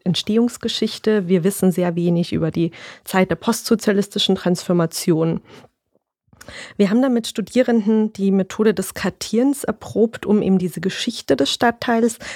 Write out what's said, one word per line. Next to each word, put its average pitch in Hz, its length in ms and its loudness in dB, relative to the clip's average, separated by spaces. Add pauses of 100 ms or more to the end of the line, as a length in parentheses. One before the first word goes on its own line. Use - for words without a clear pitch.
Entstehungsgeschichte, 214 1200 0
wir 175 160 2
wissen 190 300 2
sehr 175 240 -2
wenig 175 340 0
über 160 200 -2
die 165 200 -2 (320)
Zeit - 280 0
der 165 40 0
postsozialistischen 208 1000 0
Transformation. 170 1080 0 (1400)
Wir 202 120 2
haben 226 120 2
da 269 80 2
mit 233 180 0
Studierenden 220 840 0
die 196 180 0
Methode 196 420 2
des 190 200 -6
Kartierens 240 720 -2
erprobt, - 600 -2
um 208 160 2
eben 190 180 4
diese 175 200 -4
Geschichte 190 560 -2
des 269 160 0
Stadtteils, 233 680 0 (160)